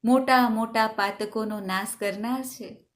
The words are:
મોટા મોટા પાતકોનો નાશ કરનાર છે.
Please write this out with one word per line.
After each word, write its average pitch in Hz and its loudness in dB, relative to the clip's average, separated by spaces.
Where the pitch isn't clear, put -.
મોટા 254 6
મોટા 220 0
પાતકોનો 214 -4
નાશ 190 -4
કરનાર 214 -4
છે. 220 -14